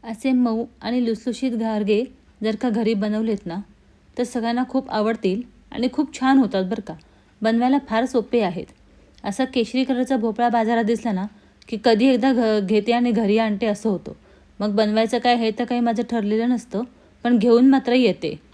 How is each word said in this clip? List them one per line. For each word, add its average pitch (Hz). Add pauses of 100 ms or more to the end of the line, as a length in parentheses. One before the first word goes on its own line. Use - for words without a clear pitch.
असे 226
मऊ 233 (160)
आणि 240
लुसलुशीत 226
घारगे 214 (400)
जर 214
का 247
घरी 220
बनवलेत 214
ना, 170 (600)
तर 247
सगळ्यांना 240
खूप 269
आवडतील 214 (300)
आणि 247
खूप -
छान 269
होतात 196
बरं 208
का. 165 (480)
बनवायला 233 (120)
फार 226
सोपे 240
आहेत. 180 (580)
असा 202
केशरी 254
कलरचा 254
भोपळा 233
बाजारात 226
दिसला 226
ना, 190 (420)
की 226
कधी 233
एकदा 262
घ-, 220
घेते 214
आणि 240
घरी 214
आणते 220
असं 208
होतं. 180 (480)
मग 202
बनवायचं 220
काय 247
हे 226
तर 220
काही 240
माझं 233
ठरलेलं 220
नसतं, 226 (420)
पण 240
घेऊन 240
मात्र 262
येते. 208 (140)